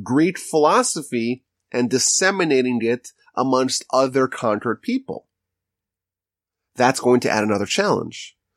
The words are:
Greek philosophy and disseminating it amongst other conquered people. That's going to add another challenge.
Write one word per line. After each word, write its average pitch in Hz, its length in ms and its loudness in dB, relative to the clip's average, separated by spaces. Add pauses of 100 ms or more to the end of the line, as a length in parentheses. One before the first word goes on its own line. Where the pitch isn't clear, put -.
Greek 151 360 0
philosophy 151 1040 0 (280)
and 123 180 0
disseminating 131 920 0
it 117 260 -2 (260)
amongst 131 580 0
other 131 360 2
conquered 110 520 -2
people. - 460 -6 (1500)
That's 127 240 4
going 123 200 4
to - 100 -2
add 104 120 2
another 101 220 0
challenge. - 720 -4 (200)